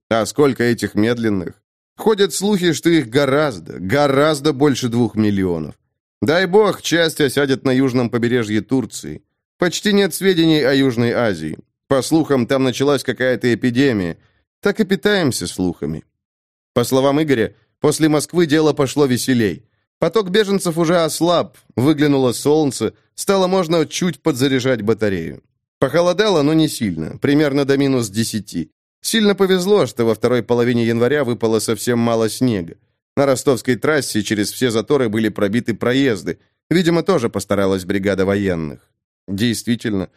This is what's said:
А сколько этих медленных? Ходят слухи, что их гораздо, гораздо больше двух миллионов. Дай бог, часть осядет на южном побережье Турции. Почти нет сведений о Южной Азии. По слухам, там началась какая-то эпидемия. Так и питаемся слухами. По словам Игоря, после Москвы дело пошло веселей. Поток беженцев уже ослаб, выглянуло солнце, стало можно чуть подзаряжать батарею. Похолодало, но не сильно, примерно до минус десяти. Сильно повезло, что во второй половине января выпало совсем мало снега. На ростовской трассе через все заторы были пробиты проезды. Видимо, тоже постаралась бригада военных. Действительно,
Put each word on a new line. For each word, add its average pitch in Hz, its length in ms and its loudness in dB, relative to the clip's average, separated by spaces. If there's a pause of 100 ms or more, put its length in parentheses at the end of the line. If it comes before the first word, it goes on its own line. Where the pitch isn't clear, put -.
А 110 160 2
сколько 135 380 0
этих 104 320 -2
медленных? 107 680 -2 (360)
Ходят 202 360 0
слухи, 180 400 0
что 165 160 0
их 151 200 2
гораздо, 135 720 -2
гораздо 139 720 2
больше 127 380 0
двух 117 260 0
миллионов. 95 600 0 (460)
Дай 160 240 2
бог, 196 360 2
часть 160 400 0
осядет 135 440 0
на 135 60 2
южном 127 380 2
побережье 113 520 0
Турции. 98 600 -6 (360)
Почти 180 360 -2
нет 202 200 0
сведений 165 480 2
о 131 120 2
Южной 120 380 2
Азии. 87 460 -4 (300)
По 135 140 0
слухам, 139 460 0
там 131 160 0
началась 131 400 0
какая-то 127 500 0
эпидемия. 120 640 0 (440)
Так 202 180 -2
и 208 60 2
питаемся 180 640 -2
слухами. 82 560 -6 (720)
По 120 100 0
словам 139 380 2
Игоря, 127 320 0 (260)
после 151 300 2
Москвы 156 360 0
дело 156 280 2
пошло 139 320 0
веселей. 113 580 0 (360)
Поток 180 300 0
беженцев 190 480 0
уже 170 260 2
ослаб, 165 540 0 (180)
выглянуло 139 580 2
солнце, 139 600 0 (200)
стало 190 340 0
можно 170 380 0
чуть - 360 -4
подзаряжать 131 600 0
батарею. 98 600 -4 (360)
Похолодало, 175 640 2
но 147 120 2
не 160 140 2
сильно, 80 520 -6
примерно 143 460 2
до 135 120 2
минус 131 320 0
десяти. 98 600 -6 (300)
Сильно 208 340 2
повезло, 190 500 2
что 120 200 -2
во 110 100 2
второй 120 260 0
половине 120 460 0
января 123 360 2
выпало 113 360 0
совсем 120 400 -2
мало 117 280 2
снега. 104 480 -2 (400)
На 139 120 2
ростовской 127 480 0
трассе 120 480 -2
через 104 280 -2
все 123 200 -2
заторы 113 380 0
были 110 200 -2
пробиты 104 460 -2
проезды. 113 640 -2 (320)
Видимо, 165 320 2
тоже 131 260 0
постаралась 98 560 -2
бригада 95 400 0
военных. 92 540 -2 (480)
Действительно, 107 880 -4